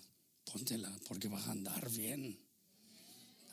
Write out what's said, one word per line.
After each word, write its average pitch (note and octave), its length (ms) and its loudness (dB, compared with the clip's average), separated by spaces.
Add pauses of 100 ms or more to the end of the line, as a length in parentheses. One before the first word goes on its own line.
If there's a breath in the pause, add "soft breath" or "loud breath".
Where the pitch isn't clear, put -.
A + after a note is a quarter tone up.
(460)
póntela, A2+ 440 2 (200)
porque F#2+ 180 2
vas G2+ 220 2
a - 20 4
andar G2+ 400 2
bien. A#2 480 2 (1120 loud breath)